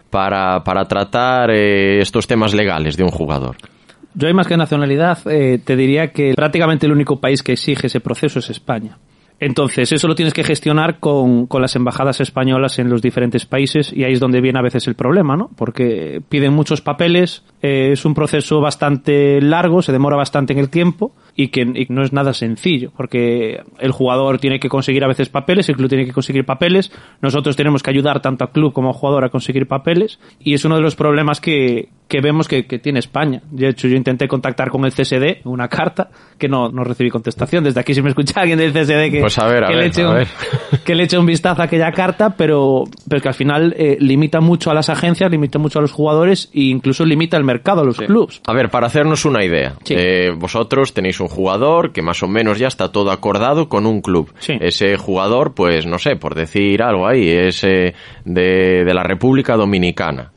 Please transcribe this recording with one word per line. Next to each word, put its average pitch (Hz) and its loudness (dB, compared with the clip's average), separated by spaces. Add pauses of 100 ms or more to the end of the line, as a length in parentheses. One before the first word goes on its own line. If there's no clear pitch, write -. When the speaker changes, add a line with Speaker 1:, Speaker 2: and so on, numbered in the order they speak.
Speaker 1:
para, 95 0
para 95 0
tratar, 120 0
eh, 101 4
estos 101 0
temas 110 0
legales 80 0
de 90 0
un 90 2
jugador? 71 -4 (580)
Speaker 2:
Yo, 151 -2
hay 170 2
más 185 2
que 175 0
nacionalidad, 156 0 (100)
eh, 135 2
te 131 -2
diría 135 2
que 143 0
prácticamente 156 0
el 147 2
único 143 0
país 135 0
que 127 -2
exige 135 -2
ese 123 -2
proceso 135 -4
es 120 -8
España. 107 -8 (440)
Entonces, 143 -2
eso 160 0
lo 160 0
tienes 160 0
que 160 -4
gestionar 156 0
con, 127 2
con 131 -2
las 127 -2
embajadas 127 -2
españolas 131 0
en 123 0
los 120 2
diferentes 120 -2
países, 139 -2
y 135 -4
ahí 131 2
es 127 2
donde 127 2
viene 131 2
a 127 0
veces 123 -2
el 117 -4
problema, 143 2
¿no? 196 -4
Porque 110 -4
piden 139 2
muchos 151 0
papeles, 170 0 (180)
eh, 135 0
es 139 -2
un 156 2
proceso 151 0
bastante 143 2
largo, 165 2
se 151 0
demora 143 2
bastante 139 -2
en 139 -2
el 139 0
tiempo, 175 -2 (220)
y 131 -2
que, 135 -2
y 127 -2
no 127 -2
es 135 -2
nada 139 0
sencillo, 123 -4
porque 120 -2 (160)
el 131 -2
jugador 131 0
tiene 135 -2
que 131 -6
conseguir 135 -2
a - 2
veces 131 -2
papeles, 180 -2
el 147 0
club 131 0
tiene 131 0
que 127 -10
conseguir 135 -2
papeles, 175 0 (320)
nosotros 139 0
tenemos 143 0
que - -2
ayudar 135 0
tanto 131 -4
al 120 -10
club 151 2
como 131 -2
al 123 -2
jugador 139 0
a 123 0
conseguir 135 -2
papeles, 170 -2 (220)
y 143 0
es 143 -2
uno 156 2
de 160 2
los 156 0
problemas 147 0
que, 131 0 (180)
que 143 -2
vemos 151 0
que, 131 -2
que 123 -8
tiene 139 -2
España. 139 -4 (120)
De 135 0
hecho, 131 -2
yo 127 4
intenté 131 0
contactar 131 -2
con 135 -2
el 131 2
C 135 -2
S 131 0
D, 151 -2
una 123 -6
carta, 175 -4 (260)
que 147 -4
no, 127 0
no 127 -6
recibí 123 -2
contestación. 120 -2
Desde 135 0
aquí, 131 -2
si 139 0
me 143 2
escucha 143 -2
alguien 170 2
del 160 2
C 160 0
S 151 0
D 151 2
que, 147 0
Speaker 1:
Pues 107 0
a 110 2
ver, 120 4
a 95 0
Speaker 2:
que - 2
Speaker 1:
ver, 165 2
Speaker 2:
le 175 2
eche 170 0
Speaker 1:
a 175 2
Speaker 2:
un, 110 2
Speaker 1:
ver. 120 2 (280)
Speaker 2:
<laughs> - -2
que 175 0
le 170 2
eche 180 0
un 175 4
vistazo 170 0
a 175 0
aquella 165 0
carta, 185 0
pero, 139 2 (240)
pero 143 0
que 139 -2
al 131 -2
final, 147 2
eh, 151 2
limita 143 2
mucho 165 2
a 151 2
las 151 0
agencias, 170 0
limita 147 -2
mucho 151 0
a - 2
los 147 0
jugadores 156 0
e 143 0
incluso 131 0
limita 165 2
el 151 2
mercado 143 0
a - 2
los 123 0
Speaker 3:
Sí. 110 -6
Speaker 2:
clubs. 202 2
Speaker 1:
A 113 -2
ver, 120 0
para 120 0
hacernos 151 0
una 123 2
idea, 71 0 (100)
Speaker 2:
Sí. - -4
Speaker 1:
eh, 90 2
vosotros 117 -2
tenéis 92 -2
un 92 -4
jugador 107 0
que 87 -4
más 85 -4
o 92 -2
menos 107 0
ya 127 0
está 95 -4
todo 101 0
acordado 113 0
con 107 0
un 110 0
club. 85 -2
Speaker 2:
Sí. - -4
Speaker 1:
Ese 98 0
jugador, 95 0
pues, 85 0
no 85 -4
sé, 139 -2
por 76 -6
decir 101 0
algo 101 2
ahí, 117 4
es, 90 2
eh, 92 2 (300)
de, 90 2
de 90 2
la 90 0
República 123 2
Dominicana. 90 -2